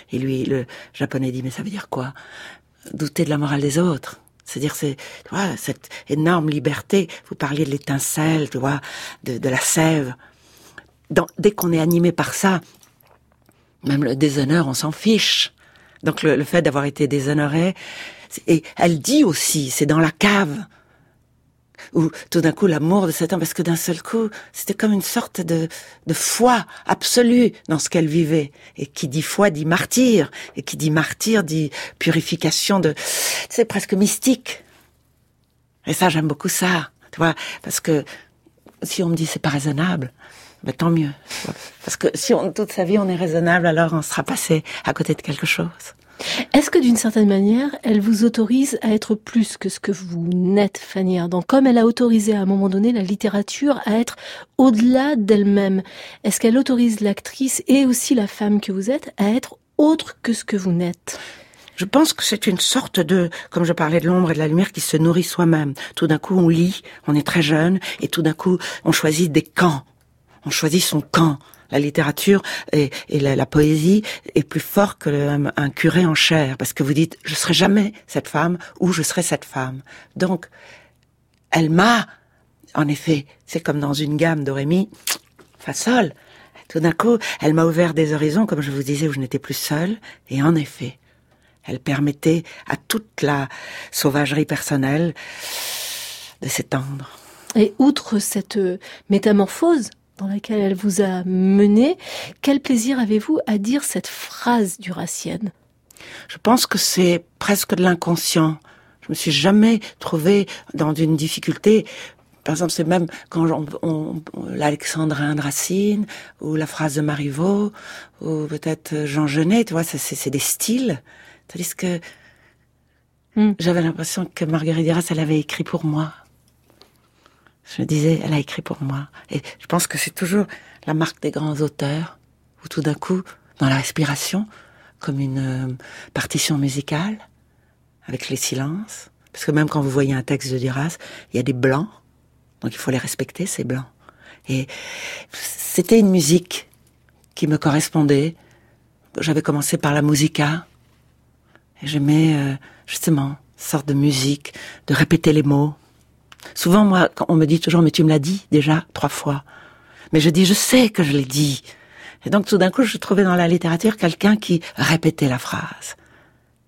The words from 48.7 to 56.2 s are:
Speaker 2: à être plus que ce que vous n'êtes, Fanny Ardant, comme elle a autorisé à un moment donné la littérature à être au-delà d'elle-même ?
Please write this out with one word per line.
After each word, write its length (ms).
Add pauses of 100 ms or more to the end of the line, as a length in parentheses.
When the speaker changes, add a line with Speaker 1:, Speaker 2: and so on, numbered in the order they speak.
Speaker 2:
à 100
être 220
plus 420
que 120
ce 100
que 120
vous 400
n'êtes, 460
Fanny 420
Ardant, 220
comme 240
elle 140
a 80
autorisé 480
à 60
un 40
moment 240
donné 220
la 100
littérature 840
à 120
être 200 (420)
au-delà 560
d'elle-même ? 640 (420)